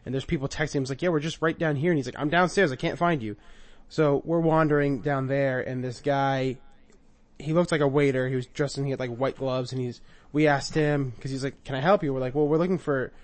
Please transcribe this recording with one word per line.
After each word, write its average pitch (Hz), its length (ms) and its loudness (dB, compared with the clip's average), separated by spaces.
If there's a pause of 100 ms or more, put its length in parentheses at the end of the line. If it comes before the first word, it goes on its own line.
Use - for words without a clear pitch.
and 127 80 -6
there's 131 120 -4
people 139 240 -2
texting 151 260 -4
him. 139 80 2
He's 131 60 -6
like, 139 140 -6
"Yeah, 180 60 2
we're 156 100 2
just 156 220 -6
right 160 160 0
down 156 180 0
here," 160 160 2
and 151 80 2
he's 123 80 -4
like, - 100 -10
"I'm 147 120 -2
downstairs. 175 420 2
I 127 60 -6
can't - 200 -4
find 170 240 2
you." 104 140 -6 (540)
So 147 360 2
we're 165 140 0
wandering 151 600 2
down 135 260 -2
there, 135 340 0
and 127 220 -6
this 123 180 -8
guy, 135 560 0 (800)
he 156 160 -4
looked 175 180 2
like 151 100 2
a 143 60 4
waiter. 135 400 2
He 131 80 -2
was 123 120 -4
dressed 139 300 -4
in, 139 80 -2
he 139 60 -2
had, 131 80 -4
like, 123 160 -4
white 131 220 -2
gloves, 131 340 -4
and 131 100 -6
he's, 123 200 -8 (300)
we 151 160 4
asked 139 260 2
him, 147 480 0
'cause 135 100 -8
he's 131 120 -6
like, 135 200 -8
"Can - 120 -8
I 131 40 -2
help 170 240 2
you?" 139 100 -2
We're 131 80 -2
like, 127 140 -4
"Well, 151 120 2
we're 156 100 2
looking 180 220 0
for 135 320 -2 (120)